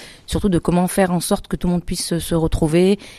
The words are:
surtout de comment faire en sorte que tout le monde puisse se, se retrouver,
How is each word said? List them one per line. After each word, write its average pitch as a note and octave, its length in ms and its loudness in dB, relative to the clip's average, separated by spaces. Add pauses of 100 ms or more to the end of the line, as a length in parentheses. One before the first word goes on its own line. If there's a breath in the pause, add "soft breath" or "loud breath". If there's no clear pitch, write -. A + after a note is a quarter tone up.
(260 loud breath)
surtout F3+ 240 -2
de E3+ 80 2
comment F3+ 300 2
faire F#3 240 2
en F3 80 0
sorte - 280 -4
que - 80 -6
tout F3+ 120 -2
le F3 60 2
monde F3 120 -2
puisse - 200 -6
se, E3+ 120 -2
se - 160 -4
retrouver, E3+ 640 2 (220 loud breath)